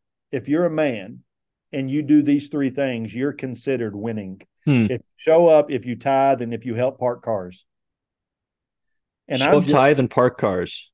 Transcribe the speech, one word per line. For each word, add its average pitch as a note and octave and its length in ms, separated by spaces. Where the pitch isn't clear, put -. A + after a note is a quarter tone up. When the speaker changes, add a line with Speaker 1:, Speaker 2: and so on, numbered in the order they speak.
Speaker 1:
if C3+ 180
you're E3 180
a E3 40
man B2+ 500
and C3+ 180
you D3 120
do D3 180
these C#3+ 300
three C#3 200
things, A#2 440
you're C#3 180
considered A#2+ 640
winning. G2+ 460
Speaker 2:
Hmm. B2+ 180
Speaker 1:
If G2+ 60
you B2+ 80
show E3 320
up, D3+ 220
if A#2+ 160
you A#2+ 100
tithe, C3+ 460
and A#2 100
if A2+ 140
you A#2 80
help B2+ 240
park B2 240
cars. F#2 420
And B2+ 120
Speaker 2:
Show C#3 80
Speaker 1:
I'm F#3+ 80
Speaker 2:
up, - 80
Speaker 1:
just C#3+ 100
Speaker 2:
tithe, C#3 240
and B2+ 120
park B2 260
cars. F#2 580